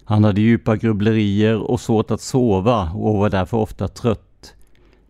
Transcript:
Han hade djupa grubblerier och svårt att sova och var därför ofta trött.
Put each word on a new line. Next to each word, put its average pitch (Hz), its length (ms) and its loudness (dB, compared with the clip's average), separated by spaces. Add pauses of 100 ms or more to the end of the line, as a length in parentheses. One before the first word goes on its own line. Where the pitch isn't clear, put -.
Han 107 200 2
hade 104 180 2
djupa 113 340 2
grubblerier 107 840 0
och - 220 -2
svårt 110 320 -2
att 98 100 -4
sova 104 680 0
och 107 260 -2
var 101 120 0
därför 95 280 -2
ofta 107 300 -4
trött. - 680 -6 (560)